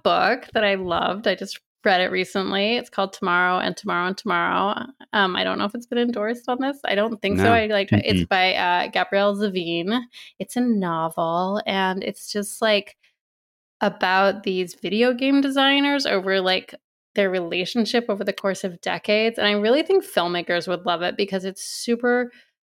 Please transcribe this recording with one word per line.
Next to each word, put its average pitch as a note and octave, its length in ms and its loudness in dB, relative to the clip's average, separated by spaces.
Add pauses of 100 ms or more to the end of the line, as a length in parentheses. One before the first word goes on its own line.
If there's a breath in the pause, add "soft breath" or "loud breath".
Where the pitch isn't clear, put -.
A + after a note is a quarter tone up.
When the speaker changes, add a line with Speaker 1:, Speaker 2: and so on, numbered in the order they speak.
Speaker 1:
book F#3+ 500 2
that A3+ 100 2
I G3+ 120 2
loved. F3+ 520 -2
I F#3+ 80 2
just - 240 -10 (260)
read F#3+ 160 4
it F#3 100 0
recently. G3 680 -2
It's A#3+ 120 -8
called G3 240 -4
Tomorrow F3+ 460 2
and - 180 -2
Tomorrow F3 300 -2
and F#3+ 100 -4
Tomorrow. F3+ 680 0 (260)
Um, F#3+ 240 2
I F#3 80 0
don't F#3 160 -2
know G#3 60 0
if G#3 100 -6
it's A#3+ 100 -10
been A#3+ 140 -4
endorsed A#3+ 500 -2
on B3 120 -2
this. C4+ 240 -4
I - 100 -2
don't G#3+ 260 -2
think G3 160 0
so. F#3 60 4
Speaker 2:
No. A3+ 100 6
Speaker 1:
I, A3+ 140 4
like, G3+ 240 0
it's G#3 300 4
Speaker 3:
Mm-mm. E3+ 80 -2
Speaker 1:
by, F#3 260 2
uh, F3 320 0
Gabrielle G3 480 0
Zavine. F#3 680 -2 (380 loud breath)
It's - 160 -10
a B3 60 0
novel, F3+ 1040 0
and F#3+ 360 0
it's - 280 -8
just, G3+ 300 -6
like, G#3 340 0 (840)
about G3 640 2
these F#3 320 -2
video A3 380 0
game C4+ 280 2
designers C#4 640 2
over, F#3+ 360 0
like, F#3 320 0 (420)
their G3 140 4
relationship F#3 800 0
over G3+ 140 -2
the G3 100 -2
course F#3+ 300 -4
of F3 180 -6
decades. G#3+ 560 0
And - 80 0
I G#3 60 4
really A3 320 2
think F#4+ 220 2
filmmakers F3 640 -2
would F3+ 180 -4
love E3+ 180 -2
it F3+ 140 -4
because G3 280 -2
it's F#3+ 180 -10
super A#3+ 680 -2 (420 soft breath)